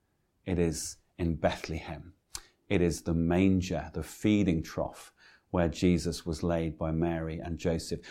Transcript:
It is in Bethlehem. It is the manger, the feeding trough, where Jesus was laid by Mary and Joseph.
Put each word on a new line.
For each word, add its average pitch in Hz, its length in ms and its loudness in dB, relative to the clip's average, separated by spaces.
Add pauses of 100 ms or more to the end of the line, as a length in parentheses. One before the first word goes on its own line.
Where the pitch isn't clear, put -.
(460)
It 90 120 0
is 82 380 -2 (220)
in 82 160 0
Bethlehem. 82 800 -4 (560)
It 101 100 2
is 85 220 2
the 87 100 -2
manger, 87 800 2
the 80 120 -6
feeding 95 580 2
trough, - 500 -6 (380)
where 87 180 4
Jesus 85 560 2
was 82 180 -4
laid 82 360 0
by 80 140 -2
Mary 80 480 -2
and 82 180 -6
Joseph. 82 420 -2 (100)